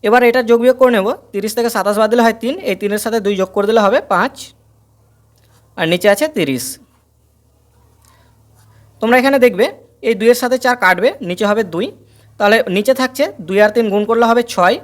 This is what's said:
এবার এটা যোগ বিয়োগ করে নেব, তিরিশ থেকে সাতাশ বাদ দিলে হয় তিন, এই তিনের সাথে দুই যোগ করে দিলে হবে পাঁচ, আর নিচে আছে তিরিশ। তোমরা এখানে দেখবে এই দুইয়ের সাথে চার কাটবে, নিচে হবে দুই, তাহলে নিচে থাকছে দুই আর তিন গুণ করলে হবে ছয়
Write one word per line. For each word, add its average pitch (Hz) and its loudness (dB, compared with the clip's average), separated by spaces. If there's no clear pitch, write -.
এবার 240 4
এটা 240 2
যোগ 233 4
বিয়োগ 254 2
করে 254 4
নেব, 196 0
তিরিশ 208 -6
থেকে 233 -2
সাতাশ 208 -2
বাদ 214 2
দিলে 240 6
হয় 226 2
তিন, 240 -4
এই 190 -2
তিনের 208 -4
সাথে 226 -4
দুই 202 -2
যোগ 190 -4
করে 202 0
দিলে 226 2
হবে 220 2
পাঁচ, 202 0
আর 170 -2
নিচে 175 0
আছে 202 0
তিরিশ। 131 -4
তোমরা 226 2
এখানে 269 2
দেখবে 233 2
এই 226 0
দুইয়ের 226 0
সাথে 254 -2
চার 247 0
কাটবে, 185 2
নিচে 180 -4
হবে 208 0
দুই, 175 -4
তাহলে 208 2
নিচে 214 0
থাকছে 254 -4
দুই 190 -2
আর 214 4
তিন 226 0
গুণ 208 0
করলে 226 2
হবে 233 2
ছয় 196 2